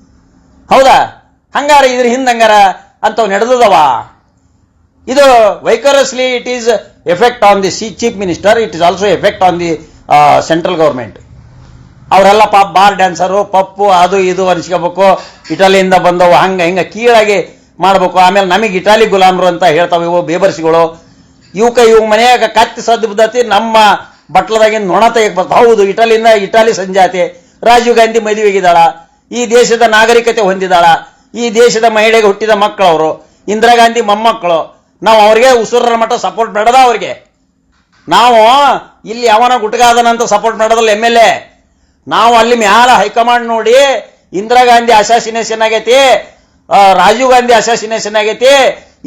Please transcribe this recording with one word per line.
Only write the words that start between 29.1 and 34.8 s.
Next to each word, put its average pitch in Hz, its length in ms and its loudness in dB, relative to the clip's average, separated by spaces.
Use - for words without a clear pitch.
ಈ 240 120 -4
ದೇಶದ 226 360 0
ನಾಗರಿಕತೆ 226 580 0
ಹೊಂದಿದಾಳ, 185 440 0
ಈ 233 120 -4
ದೇಶದ 226 340 0
ಮಹಿಳೆಗೆ 220 420 0
ಹುಟ್ಟಿದ 214 240 -2
ಮಕ್ಕಳವರು, 190 800 -2
ಇಂದಿರಾ 220 260 0
ಗಾಂಧಿ 233 260 2
ಮೊಮ್ಮಕ್ಕಳು. 208 880 -4